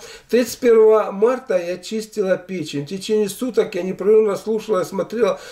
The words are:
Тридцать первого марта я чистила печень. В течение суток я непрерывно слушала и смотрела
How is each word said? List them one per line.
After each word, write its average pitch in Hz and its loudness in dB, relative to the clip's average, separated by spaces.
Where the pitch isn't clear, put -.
Тридцать 233 -2
первого 220 6
марта 214 0
я 175 -4
чистила 196 -4
печень. 147 -8
В 143 -16
течение 202 -2
суток 233 -2
я 175 -4
непрерывно 196 2
слушала 214 -2
и - -2
смотрела 190 -2